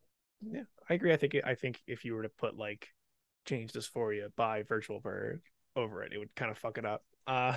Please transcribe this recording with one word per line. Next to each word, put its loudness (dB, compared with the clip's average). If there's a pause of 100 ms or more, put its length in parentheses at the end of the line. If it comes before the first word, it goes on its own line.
(420)
Yeah, -6 (240)
I 4
agree. 6
I 6
think, 4
I 2
think -4
if -6
you -2
were -2
to -2
put, -4
like, -6 (580)
Jane's -2
Dysphoria -2
by 2
Virtual 0
Bird -2 (340)
over 0
it, -8
it -4
would -8
kinda -2
fuck -4
it -2
up. 0 (240)
Uh, 4